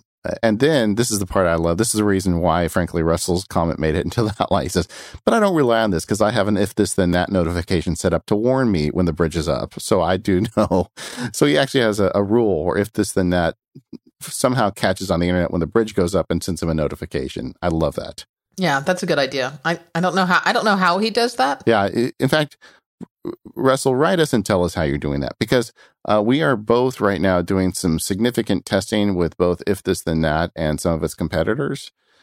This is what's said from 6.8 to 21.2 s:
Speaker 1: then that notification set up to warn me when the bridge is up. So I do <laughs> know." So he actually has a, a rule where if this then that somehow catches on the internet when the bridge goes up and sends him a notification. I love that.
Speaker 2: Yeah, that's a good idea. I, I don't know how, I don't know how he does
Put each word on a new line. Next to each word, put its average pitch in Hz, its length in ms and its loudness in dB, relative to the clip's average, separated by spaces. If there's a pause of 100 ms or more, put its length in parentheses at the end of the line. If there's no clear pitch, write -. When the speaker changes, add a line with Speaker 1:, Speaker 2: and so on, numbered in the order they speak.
Speaker 1:
then 90 180 2
that 87 180 0
notification 87 640 0
set 90 160 0
up 82 140 -2
to 107 100 0
warn 123 340 2
me 76 180 2
when 90 180 0
the 82 60 0
bridge 80 240 0
is 80 120 -2
up. - 320 -4
So - 200 0
I 87 160 2
do 95 340 0
<laughs> - 60 -6
know." 95 320 2 (440)
So - 140 0
he 147 100 2
actually 139 260 2
has 107 180 0
a, 98 140 2
a 101 80 2
rule 101 420 2
where 87 140 0
if 101 140 0
this 104 200 -2
then 90 180 2
that 87 260 2 (640)
somehow 123 500 0
catches 95 400 -2
on 85 100 0
the 87 80 0
internet 90 220 0
when 110 100 -2
the 78 60 -2
bridge 107 280 0
goes 92 200 0
up 85 160 0
and 87 120 -2
sends 87 200 -6
him 85 80 -2
a 80 40 0
notification. 69 840 -6
I 87 80 -2
love 80 280 0
that. - 280 -12 (320)
Speaker 2:
Yeah, 147 240 -2
that's 180 220 -2
a 202 40 -6
good 160 120 0
idea. 135 460 -4
I, 170 140 -2 (160)
I 165 60 -2
don't 175 140 0
know 185 100 2
how, 175 180 2
I 196 120 2
don't 233 100 0
know 208 120 2
how 185 220 2
he 220 120 0
does 233 260 0